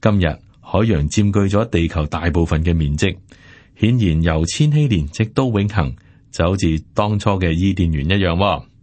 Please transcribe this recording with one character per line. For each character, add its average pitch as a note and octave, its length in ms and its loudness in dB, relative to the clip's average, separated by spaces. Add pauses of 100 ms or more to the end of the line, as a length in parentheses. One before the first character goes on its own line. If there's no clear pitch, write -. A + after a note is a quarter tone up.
今 G#2 180 2
日 F2+ 60 2 (340)
海 - 200 -2
洋 G2 300 2
佔 G2+ 220 2
據 G2+ 240 2
咗 A2+ 140 0
地 E2+ 180 0
球 D#2+ 180 -2
大 E2 240 -4
部 E2 160 2
分 D#2+ 180 0
嘅 E2+ 120 0
面 D2+ 220 0
積， F#2+ 200 -2 (580)
顯 A#2 220 0
然 E2 260 2
由 D#2+ 220 0
千 D3+ 260 0
禧 D3 160 2
年 E2+ 200 0
直 A2 200 -2
到 C3+ 180 -2
永 G#2 220 0
恆， D2 280 -2 (360)
就 - 140 -2
好 F#2+ 120 0
似 E2 220 0 (140)
當 G#2 240 0
初 G2+ 140 0
嘅 F2+ 200 0
伊 F#2 220 0
甸 F#2+ 180 0
園 D2 120 -2
一 F#2+ 200 0
樣 E2+ 120 0
喎。 F2+ 280 0 (200)